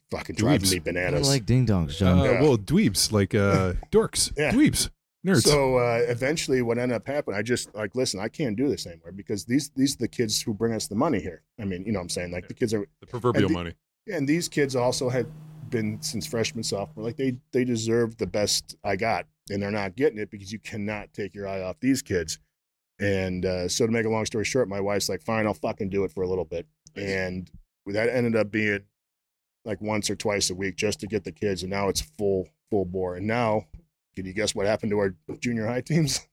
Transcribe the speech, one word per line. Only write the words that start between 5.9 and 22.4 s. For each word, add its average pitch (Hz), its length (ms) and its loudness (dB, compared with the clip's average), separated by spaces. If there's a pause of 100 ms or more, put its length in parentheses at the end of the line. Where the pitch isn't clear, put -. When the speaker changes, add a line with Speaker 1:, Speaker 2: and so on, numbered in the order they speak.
Speaker 1:
eventually 131 540 0
what 117 160 0
ended 123 180 0
up 101 120 -6
happening, 135 300 -4
I 107 40 0
just, 117 340 -2
like, 107 200 -6
"Listen, 120 260 -2
I 110 80 -4
can't 117 260 -4
do 135 140 0
this 98 180 -4
anymore 85 240 -16
because 98 340 -6
these, 131 300 0
these 135 200 2
are - 40 -18
the 113 80 -2
kids - 340 -2
who 117 120 -4
bring 113 200 0
us 107 140 -4
the 101 80 -6
money 127 240 2
here." - 240 -8 (160)
I 110 60 -8
mean, 92 200 -4
you 113 60 -2
know 98 80 0
what 90 40 -4
I'm 87 60 -10
saying? 87 220 -4
Like, 87 120 -6
Speaker 2:
Yeah. - 60 -20
Speaker 1:
the - 40 -12
kids 113 200 0
are 101 140 -2 (140)
Speaker 2:
The - 60 -20
proverbial 113 380 0
Speaker 1:
and 95 40 2
the 92 40 2
Speaker 2:
money. 85 200 -4 (360)
Speaker 1:
and 151 200 -2
these 165 180 0
kids 135 300 0
also 123 320 0
had 123 180 0 (420)
been 107 320 -4
since - 240 -6
freshman, 113 380 -4
sophomore. 104 400 -6
Like, 113 140 -8
they, 135 200 -2 (140)
they 127 140 2
deserve 113 520 0
the 101 100 -2
best - 560 -2
I 101 120 0
got, 95 320 -2 (220)
and 101 120 -2
they're 101 100 -2
not 98 260 -4
getting 131 220 2
it 104 100 -6
because 98 240 -14
you 107 60 -10
cannot 104 540 -8
take 98 220 -8
your 101 140 -8
eye 95 120 -6
off 92 200 -6
these 127 200 2
kids. 85 380 -2 (600)